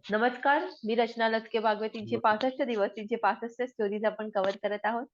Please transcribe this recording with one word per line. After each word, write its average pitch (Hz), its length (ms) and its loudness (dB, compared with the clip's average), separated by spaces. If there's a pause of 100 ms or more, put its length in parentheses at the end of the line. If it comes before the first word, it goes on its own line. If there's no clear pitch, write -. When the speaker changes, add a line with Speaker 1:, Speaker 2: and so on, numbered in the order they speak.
(100)
Speaker 1:
नमस्कार, 247 520 2 (220)
मी 220 100 0
रचना 233 340 2
लचके 220 300 0
बागवे. 214 200 2
Speaker 2:
नमस्कार. 220 200 -6
Speaker 1:
तीनशे 220 180 -4
पासष्ट 233 440 2
दिवस, 220 340 2
तीनशे 220 200 -4
पासष्ट 226 480 -2
स्टोरीज 214 420 -2
आपण 214 240 -2
कव्हर 196 340 0
करत 208 200 -2
आहोत. 233 300 -2